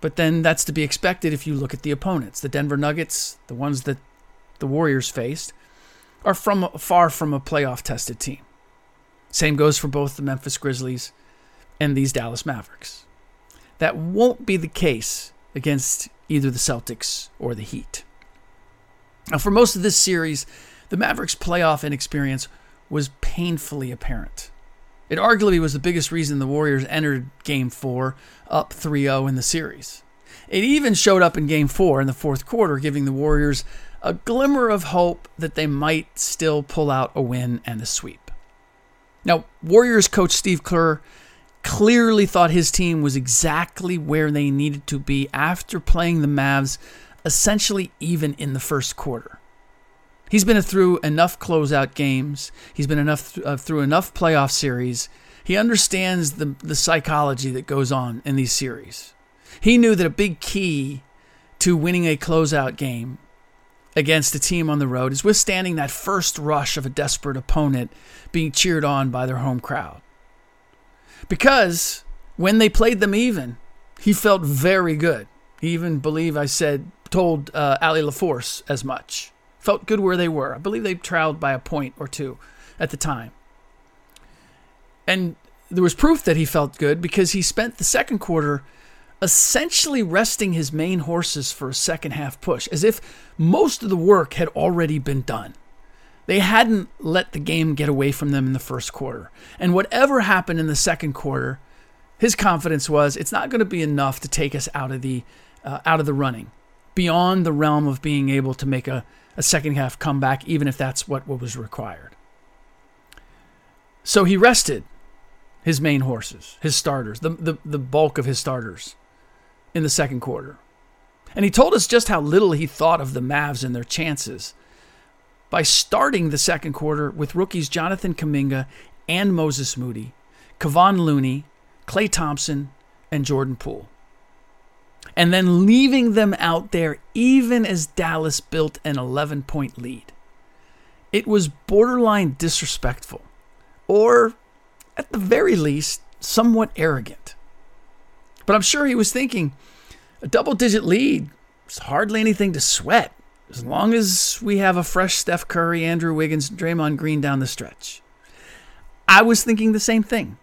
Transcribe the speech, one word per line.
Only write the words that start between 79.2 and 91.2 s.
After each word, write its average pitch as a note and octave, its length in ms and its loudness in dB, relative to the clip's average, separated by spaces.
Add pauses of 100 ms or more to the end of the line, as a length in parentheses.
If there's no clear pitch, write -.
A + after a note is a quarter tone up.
Felt - 260 0
good G#3+ 140 0
where F#3 180 2
they F3 100 2
were. C#3+ 280 -4
I - 20 -14
believe G#3 240 -6
they G3 140 -4
trailed D#3+ 440 -2
by C#3 140 -2
a B2+ 60 -4
point C#3 400 -6
or C#3+ 80 -10
two C3 320 -10 (400)
at D#3+ 100 -2
the - 80 -10
time. A#2+ 340 -6 (1700)
And F#3 300 -2 (340)
there F3+ 140 2
was F3 100 4
proof D#4 300 4
that E3 120 4
he D#3+ 100 2
felt C#3+ 340 -2
good D3+ 200 2
because F3 340 0
he F#3+ 100 -2
spent A3+ 340 -2
the - 60 -8
second - 340 0
quarter D3 460 -2 (580)
essentially C#4 800 2
resting G3 520 0
his D#3 200 -2
main E3+ 280 -2
horses E3 500 -4